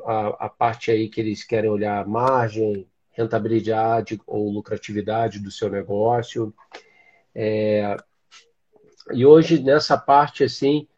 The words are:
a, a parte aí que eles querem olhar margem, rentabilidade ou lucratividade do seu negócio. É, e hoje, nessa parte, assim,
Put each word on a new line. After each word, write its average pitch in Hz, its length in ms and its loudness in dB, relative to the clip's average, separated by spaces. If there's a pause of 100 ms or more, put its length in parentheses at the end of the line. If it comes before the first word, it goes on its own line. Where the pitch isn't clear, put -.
a, 107 420 -4
a 104 40 -6
parte 117 420 -4
aí 110 160 0
que 113 140 -6
eles 107 220 -6
querem 110 260 -2
olhar 104 380 -2
margem, 110 800 -2 (240)
rentabilidade 110 1120 -2
ou 104 240 -4
lucratividade 104 880 -6
do 98 120 -12
seu 104 180 -4
negócio. 107 840 -2 (800)
É, 107 600 -2 (1200)
e 123 120 2
hoje, 160 360 8
nessa 143 360 2
parte, 143 460 2
assim, 143 440 0 (100)